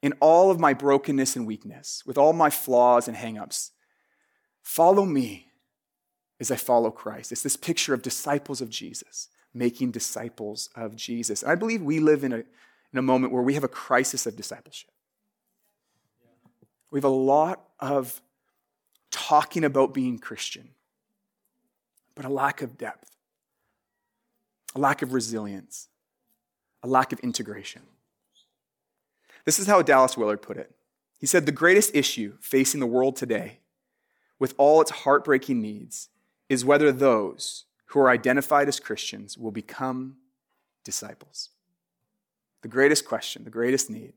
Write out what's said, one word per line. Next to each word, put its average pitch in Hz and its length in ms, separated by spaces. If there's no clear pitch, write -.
in 139 180
all 170 300
of 180 80
my 151 160
brokenness 139 640
and 120 100
weakness, - 580
with 127 140
all 147 140
my 165 180
flaws 123 560
and 113 100
hangups, 110 540
"Follow 196 420
me 127 480
as 113 100
I 131 60
follow 117 340
Christ." 107 400
It's 120 140
this 139 120
picture - 380
of 120 80
disciples 143 580
of 123 80
Jesus, - 600
making 120 380
disciples 110 840
of 113 220
Jesus. 117 460
And 147 100
I - 20
believe 220 280
we 156 180
live 151 240
in 127 80
a, 113 60
in 135 60
a 127 40
moment 127 300
where 123 120
we 135 100
have 143 100
a 127 40
crisis - 580
of 110 80
discipleship. - 560
We 143 80
have 139 60
a 139 40
lot 139 560
of 135 420
talking 156 520
about 135 300
being 127 240
Christian, - 560
but 139 80
a 131 40
lack 135 320
of 127 160
depth, - 400
a 131 60
lack 143 200
of 127 140
resilience, 110 760
a 120 60
lack 127 240
of 113 80
integration. 104 600
This 156 160
is 190 80
how 202 120
Dallas 135 360
Willard 104 260
put - 140
it. - 180
He 147 60
said, 160 200
"The 147 60
greatest 175 420
issue 117 460
facing 135 400
the 131 60
world 127 280
today, - 460
with 131 180
all 147 220
its 156 100
heartbreaking 139 720
needs, 107 460
is 127 160
whether 143 260
those 123 760
who 143 100
are 131 100
identified 131 560
as 139 140
Christians - 580
will 110 140
become 131 640
disciples." - 680
The 117 60
greatest 139 360
question, - 400
the 110 60
greatest 120 380
need 110 280